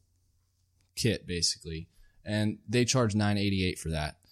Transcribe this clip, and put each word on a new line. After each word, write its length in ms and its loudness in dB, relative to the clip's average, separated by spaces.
kit, 320 0
basically. 640 -4
And 300 0
they 160 4
charge 300 2
nine 240 2
eighty-eight 400 0
for 100 -8
that. 280 -4